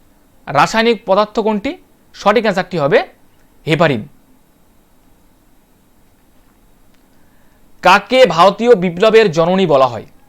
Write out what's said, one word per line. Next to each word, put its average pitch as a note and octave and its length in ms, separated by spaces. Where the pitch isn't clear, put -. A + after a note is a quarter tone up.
রাসায়নিক G#3 580
পদার্থ G#3 340
কোনটি? A3 380
সঠিক G#3+ 280
অ্যান্সারটি F#3 360
হবে E3+ 260
হেপারিন। D3 400
কাকে G3+ 440
ভারতীয় G3 500
বিপ্লবের F#3+ 560
জননী F3+ 340
বলা C3+ 220
হয়? A2+ 180